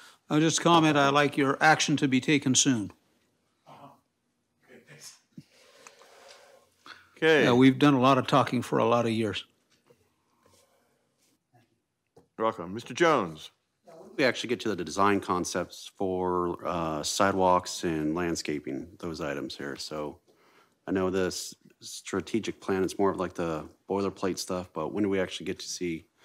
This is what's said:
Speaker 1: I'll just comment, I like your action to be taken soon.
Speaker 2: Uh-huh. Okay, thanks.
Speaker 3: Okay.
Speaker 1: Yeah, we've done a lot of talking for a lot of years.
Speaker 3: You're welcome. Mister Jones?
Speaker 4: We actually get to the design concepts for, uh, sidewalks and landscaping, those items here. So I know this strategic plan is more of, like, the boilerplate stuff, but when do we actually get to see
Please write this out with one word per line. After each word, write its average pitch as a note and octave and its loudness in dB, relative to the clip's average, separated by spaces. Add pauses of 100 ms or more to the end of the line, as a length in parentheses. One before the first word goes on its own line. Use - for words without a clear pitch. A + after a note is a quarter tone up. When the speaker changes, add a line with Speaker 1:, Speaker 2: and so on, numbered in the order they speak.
(300)
Speaker 1:
I'll D3+ 2
just D#3+ 2
comment, D#3+ 4
I C#3 4
like C#3+ 2
your C#3 2
action D#3 4
to D3 0
be B2+ 2
taken C3+ 0
soon. A2+ 0 (720)
Speaker 2:
Uh-huh. - -20 (800)
Okay, - -20
thanks. - -20 (2000)
Speaker 3:
Okay. D#3 4
Speaker 1:
Yeah, A#2+ 6
we've C3 6
done D3 6
a C3 2
lot C3 4
of A#2+ -2
talking B2 2
for C#3 -4
a A#2 4
lot A#2 2
of A2+ 0
years. A2 -2 (3000)
Speaker 3:
You're A2 -4
welcome. F#2+ -4
Mister A#2 -12
Jones? A#2+ 0 (680)
Speaker 4:
We D3+ 2
actually A2+ 0
get A#2+ -4
to G#2+ -2
the F2 -6
design G2 2
concepts F2+ -4
for, F2+ -2
uh, D#2+ -4
sidewalks F#2 2
and D#2 -2
landscaping, E2 -6 (100)
those E2 -8
items C#2 -8
here. C#2+ -10
So D2+ -10 (680)
I - -8
know F#2 0
this F#2 -4 (260)
strategic - -6
plan F#2+ 0
is E2+ -4
more G2 4
of, F2 -2
like, F2+ -4
the D#2+ -6 (220)
boilerplate F#2+ -4
stuff, F2+ -6
but D#2 -6
when G#2 0
do G2+ 0
we F#2+ 0
actually F2 -6
get F#2 -8
to - -12
see E2+ -6 (200)